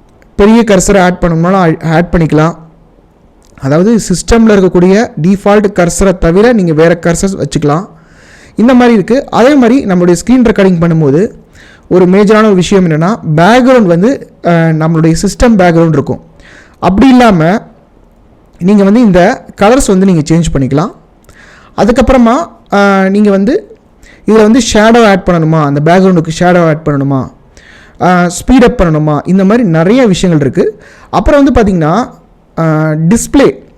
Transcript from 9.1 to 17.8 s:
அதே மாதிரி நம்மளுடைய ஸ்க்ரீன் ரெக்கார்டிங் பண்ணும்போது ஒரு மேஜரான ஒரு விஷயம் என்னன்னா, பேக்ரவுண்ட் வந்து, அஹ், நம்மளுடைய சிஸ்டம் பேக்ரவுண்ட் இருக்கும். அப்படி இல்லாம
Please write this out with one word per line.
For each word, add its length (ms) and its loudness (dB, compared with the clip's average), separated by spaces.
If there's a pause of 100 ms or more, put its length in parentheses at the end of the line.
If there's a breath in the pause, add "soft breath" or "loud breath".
அதே 260 2
மாதிரி 300 0
நம்மளுடைய 300 0 (100)
ஸ்க்ரீன் 180 2
ரெக்கார்டிங் 360 0
பண்ணும்போது 520 0 (580 soft breath)
ஒரு 160 2
மேஜரான 400 2
ஒரு 100 2
விஷயம் 320 0
என்னன்னா, 280 -2 (200)
பேக்ரவுண்ட் 500 2
வந்து, 460 -2 (120)
அஹ், 320 0
நம்மளுடைய 460 0
சிஸ்டம் 360 0
பேக்ரவுண்ட் 360 2
இருக்கும். 280 -6 (580 loud breath)
அப்படி 300 0
இல்லாம 520 2 (960)